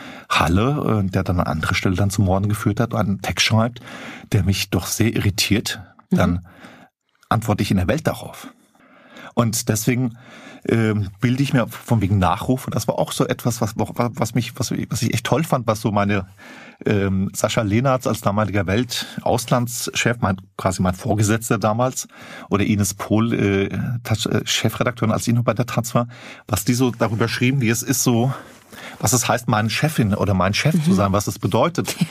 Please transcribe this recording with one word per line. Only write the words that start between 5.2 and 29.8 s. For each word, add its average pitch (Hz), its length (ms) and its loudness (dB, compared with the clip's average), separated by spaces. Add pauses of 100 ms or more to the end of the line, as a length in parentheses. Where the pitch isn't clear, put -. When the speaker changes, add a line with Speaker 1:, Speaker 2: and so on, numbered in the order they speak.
Speaker 2:
Mhm. 180 60 4
Speaker 1:
dann 90 300 2 (840)
antworte 110 340 0
ich 98 80 0
in 107 60 2
der 92 120 2
Welt 135 180 0
darauf. - 420 -6 (840)
Und - 340 0
deswegen, 120 500 0 (500)
ähm, 110 400 2 (120)
bilde 127 220 2
ich 135 120 -2
mir 117 120 4
von - 360 0
wegen 98 160 4
Nachrufe, 92 520 0
das - 160 -2
war - 120 -2
auch - 140 -2
so 131 140 0
etwas, - 340 -2
was, 107 160 0
was 113 580 -2
mich, - 240 -2
was, - 120 -2
was - 320 -4
ich 120 120 0
echt 113 120 -2
toll 127 160 2
fand, 135 240 -2
was 110 140 0
so 113 100 0
meine, 101 360 2 (580)
ähm, 98 500 2
Sascha - 280 0
Lehnertz 127 440 2
als 123 140 -2
damaliger 101 460 0
Weltauslandschef, 120 1500 -2
mein, 196 160 0 (200)
quasi 95 260 -2
mein 92 120 2
Vorgesetzter 107 640 0
damals, 117 500 0 (420)
oder 98 140 2
Ines 98 300 2
Pohl, 110 380 0
äh, 98 360 2 (360)
Taz, - 220 -2
äh, - 180 0
Chefredakteurin, - 680 -2
als - 140 -4
ich 120 80 2
noch 120 100 2
bei 120 100 2
der 117 120 -2
taz - 280 -4
war, 120 140 0 (380)
was - 180 -2
die 127 100 2
so 123 160 2
darüber 113 380 0
schrieben, 131 320 0
wie 110 100 2
es 117 120 0
ist, - 200 -2
so, 127 300 2 (680)
was 117 140 0
es 120 140 0
heißt, 113 200 0
meine 110 220 2
Chefin 147 440 0